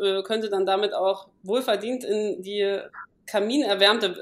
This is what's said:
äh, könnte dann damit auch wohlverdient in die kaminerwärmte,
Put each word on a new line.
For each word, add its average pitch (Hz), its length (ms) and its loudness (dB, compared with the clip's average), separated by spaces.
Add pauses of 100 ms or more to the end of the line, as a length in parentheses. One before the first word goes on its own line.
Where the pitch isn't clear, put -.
äh, 196 220 0
könnte 220 260 -2
dann 190 160 0
damit 196 280 0
auch 190 340 0 (160)
wohlverdient 233 600 -2
in 208 380 -2
die 196 400 -2 (460)
kaminerwärmte, 208 960 2